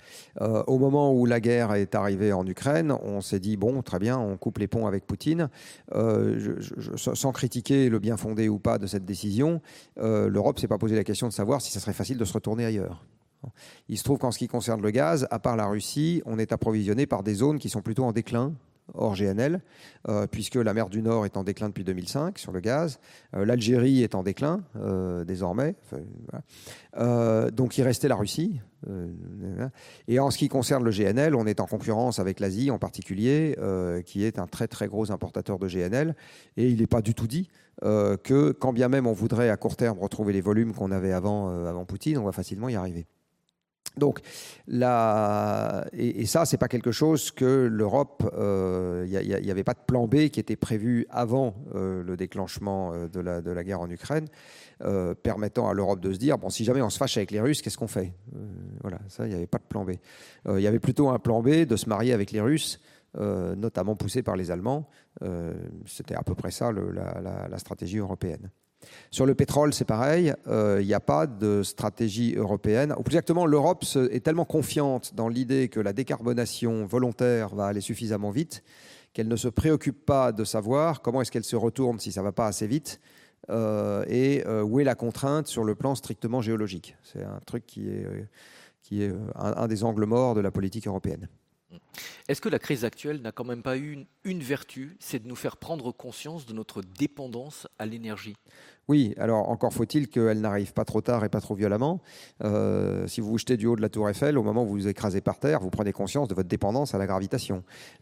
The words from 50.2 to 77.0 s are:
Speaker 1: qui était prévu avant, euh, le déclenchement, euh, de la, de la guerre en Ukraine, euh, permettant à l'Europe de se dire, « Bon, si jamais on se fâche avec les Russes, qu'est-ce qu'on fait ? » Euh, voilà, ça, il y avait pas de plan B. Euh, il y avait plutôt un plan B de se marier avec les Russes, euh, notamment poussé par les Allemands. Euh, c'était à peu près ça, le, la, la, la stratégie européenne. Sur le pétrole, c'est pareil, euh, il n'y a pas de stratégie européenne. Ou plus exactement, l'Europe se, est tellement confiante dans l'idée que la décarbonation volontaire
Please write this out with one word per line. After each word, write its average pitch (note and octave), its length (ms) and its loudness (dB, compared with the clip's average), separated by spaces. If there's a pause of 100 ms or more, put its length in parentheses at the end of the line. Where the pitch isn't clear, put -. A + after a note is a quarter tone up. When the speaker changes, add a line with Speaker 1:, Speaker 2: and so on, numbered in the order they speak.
Speaker 1:
qui - 100 -6
était - 160 -2
prévu A#2 560 0
avant, A#2+ 460 0 (180)
euh, F#2+ 300 -4
le F#2 120 -4
déclenchement, F#2+ 800 -4
euh, E2+ 140 -6
de F#2 100 -8
la, F2 220 -4
de E2+ 100 -6
la F2 140 -4
guerre F#2+ 160 -4
en F2 100 -6
Ukraine, D3+ 380 -4 (560)
euh, F#2 360 0
permettant G#2+ 480 0
à G2 60 2
l'Europe G2 240 0
de F#2+ 140 -2
se F#2+ 60 -4
dire, « C3 200 2
Bon, F#2+ 120 -8
si - 120 -4
jamais B2 200 4
on A2 60 2
se - 100 -4
fâche C3+ 180 0
avec G#2 160 -2
les G#2 80 0
Russes, C#3+ 220 2
qu'est-ce - 160 -6
qu'on A#2 100 -4
fait ? » F#2 260 -4 (220)
Euh, G#2 100 -12 (340)
voilà, F#2+ 280 -8
ça, A2+ 180 -8
il A2 60 -4
y F#2 40 -4
avait F2 120 -4
pas A#2+ 100 0
de - 100 -18
plan G2+ 160 -4
B. F#2 100 -4 (520)
Euh, G2 140 2
il - 20 2
y G#2 60 4
avait A2 100 6
plutôt C#3 300 4
un B2+ 100 2
plan A#2 240 2
B D#3 220 6
de A2+ 120 2
se - 120 -2
marier A2 240 2
avec G2+ 180 2
les G#2+ 100 0
Russes, D3 400 0 (380)
euh, F#2 380 -2
notamment G#2 400 -2
poussé A2+ 260 -2
par G2 140 0
les F2+ 160 -2
Allemands. B2 360 -2 (340)
Euh, E2+ 300 -4 (320)
c'était - 300 -10
à E2 80 -4
peu F2+ 140 -4
près F#2+ 160 -6
ça, A#2+ 180 -2
le, F#2+ 220 -2
la, F#2 280 -6
la, F#2 280 -8
la F#2 100 -8
stratégie F2+ 400 -8
européenne. F#2+ 520 -6 (600)
Sur C3 160 4
le C3+ 80 6
pétrole, C#3+ 400 4
c'est - 100 0
pareil, C#3+ 480 4 (140)
euh, G#2+ 340 4
il G2 60 2
n'y G2+ 80 2
a G2+ 60 2
pas D3+ 260 4
de G#2 360 2
stratégie A2 720 0
européenne. G#2+ 600 2
Ou - 60 -4
plus B2+ 100 -2
exactement, E3+ 320 4
l'Europe D3+ 400 4
se, C3 260 2
est B2+ 100 -2
tellement D#3+ 260 2
confiante C#3+ 680 0
dans A2+ 140 -2
l'idée B2+ 400 0
que A2 120 -2
la G2+ 120 0
décarbonation A#2 920 -2
volontaire A#2 680 0